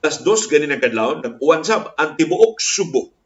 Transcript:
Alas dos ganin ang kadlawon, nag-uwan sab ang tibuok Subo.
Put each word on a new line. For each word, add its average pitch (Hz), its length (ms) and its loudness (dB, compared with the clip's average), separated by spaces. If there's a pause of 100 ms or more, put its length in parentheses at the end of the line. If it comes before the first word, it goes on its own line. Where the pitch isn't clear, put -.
Alas 147 240 -2
dos 214 240 2
ganin 147 240 2
ang 120 80 -4
kadlawon, 113 400 -2
nag-uwan 147 420 0
sab - 300 -2
ang 151 240 -2
tibuok 160 400 2
Subo. - 560 -4 (120)